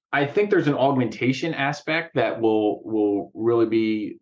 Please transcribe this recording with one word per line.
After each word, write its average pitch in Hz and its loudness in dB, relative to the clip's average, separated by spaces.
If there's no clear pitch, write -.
I 143 0
think 202 0
there's 170 2
an 143 2
augmentation 131 0
aspect 156 -4
that 117 0
will, 110 2
will 104 0
really 117 2
be 110 -2